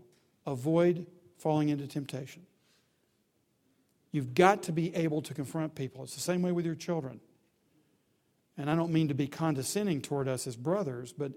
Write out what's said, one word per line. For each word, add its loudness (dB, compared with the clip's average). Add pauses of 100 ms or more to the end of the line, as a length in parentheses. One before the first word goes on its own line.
(460)
avoid 2 (300)
falling 2
into 0
temptation. -8 (1700)
You've -2
got 8
to -4
be 0
able 0
to -10
confront -4
people. -8
It's -12
the -10
same 0
way 2
with 0
your -2
children. -4 (1400)
And -2
I 4
don't 2
mean 4
to 0
be 0
condescending 0
toward -2
us -2
as -8
brothers, -4
but -6